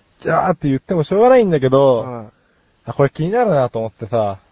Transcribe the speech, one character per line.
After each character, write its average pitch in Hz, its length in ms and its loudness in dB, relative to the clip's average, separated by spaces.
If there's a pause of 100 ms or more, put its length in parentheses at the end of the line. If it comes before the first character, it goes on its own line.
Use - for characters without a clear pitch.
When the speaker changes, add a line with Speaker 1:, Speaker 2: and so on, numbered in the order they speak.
(220)
Speaker 1:
じ - 80 -6
ゃ 165 200 0
ー 180 40 -2
っ - 20 -4
て - 120 -6
言 135 100 0
っ - 20 -8
て - 140 -8
も 160 100 -2
し - 100 -8
ょ 190 40 0
う 214 40 2
が 247 80 6
な 262 80 6
い 233 80 4
ん 185 40 -2
だ 156 100 0
け 131 100 0
ど、 135 340 4
Speaker 2:
は 120 200 -10
い。 - 20 -16 (600)
Speaker 1:
あ、 113 80 -12
こ 143 100 0
れ 139 60 2
気 - 140 -8
に 180 80 -4
な 240 120 0
る 214 80 0
な 131 180 0
と 113 100 -8
思 113 80 -6
っ - 40 -12
て - 140 -14
さ、 101 320 -2 (140)